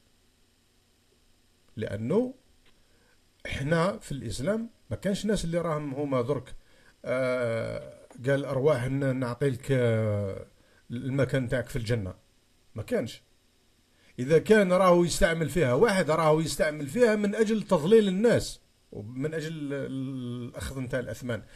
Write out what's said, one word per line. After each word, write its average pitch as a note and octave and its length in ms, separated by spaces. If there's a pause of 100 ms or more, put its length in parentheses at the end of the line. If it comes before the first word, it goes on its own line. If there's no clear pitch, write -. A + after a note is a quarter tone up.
(1800)
لأنه C#3 560 (1120)
إحنا E3 520
في - 140
الإسلام D3 580 (200)
ما G#2+ 60
كانش G3 300
ناس G3+ 200
اللي E3 120
راهم D3+ 360
هما C3+ 280
درك، B2+ 340 (500)
آه، A#2+ 880 (340)
قال C#3 180
أرواح C3 400
ن-، C3+ 300
نعطي C3 340
لك، A#2+ 220
آه، A2 760 (460)
المكان C3 560
تاعك B2 220
في - 60
الجنة، G#2+ 380 (640)
ما A2 80
كانش. E3+ 380 (1000)
إذا D3 200
كان G3+ 340
راهو F3+ 300
يستعمل E3 460
فيها C#3 240
واحد، F#3 380
راهو D#3+ 280
يستعمل D3+ 480
فيها G#3+ 280
من G#3 200
أجل A3 260
تضليل G3 460
الناس F#3 520 (320)
ومن B2+ 420
أجل D#3+ 200 (200)
الأخذ C3 1040
نتاع B2+ 200
الأثمان. A#2 420 (140)